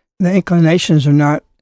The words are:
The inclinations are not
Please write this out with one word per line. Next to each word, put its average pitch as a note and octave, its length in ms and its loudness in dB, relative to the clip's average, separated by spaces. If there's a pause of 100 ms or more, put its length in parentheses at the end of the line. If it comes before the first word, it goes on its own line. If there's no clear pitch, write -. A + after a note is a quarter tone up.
(180)
The F3+ 160 -2
inclinations E3 720 0
are D3 60 2
not D3 320 0 (180)